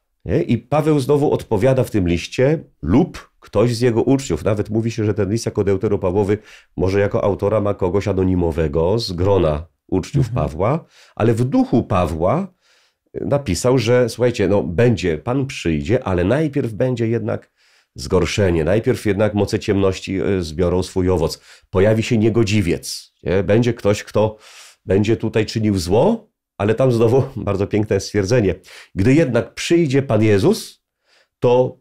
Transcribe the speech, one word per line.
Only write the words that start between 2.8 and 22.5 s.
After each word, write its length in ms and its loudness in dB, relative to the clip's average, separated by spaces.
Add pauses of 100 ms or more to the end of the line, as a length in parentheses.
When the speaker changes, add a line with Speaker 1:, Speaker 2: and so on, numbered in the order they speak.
Speaker 1:
lub 480 0 (100)
ktoś 360 0
z 40 -8
jego 220 2
uczniów. 420 0
Nawet 260 -2
mówi 200 -2
się, 140 -2
że 100 0
ten 160 -2
list 160 -4
jako 180 -2
deuteropawłowy 720 0 (380)
może 240 0
jako 240 0
autora 360 0
ma 140 -2
kogoś 340 -2
anonimowego 920 0
z 140 -6
grona 540 0 (200)
uczniów 420 -2
Speaker 2:
Mhm. 200 -2
Speaker 1:
Pawła, 360 -2 (320)
ale 180 2
w 100 -2
duchu 380 0
Pawła 680 -2 (680)
napisał, 580 0
że 300 2
słuchajcie, 400 0
no 140 2
będzie, 560 0
Pan 280 -4
przyjdzie, 580 -2
ale 200 0
najpierw 480 -2
będzie 360 -2
jednak 420 -4 (440)
zgorszenie, 680 0
najpierw 420 0
jednak 280 0
moce 240 0
ciemności, 640 -2
e, 220 -2
zbiorą 400 0
swój 280 -2
owoc. 300 -2 (300)
Pojawi 320 2
się 160 0
niegodziwiec, 920 0 (100)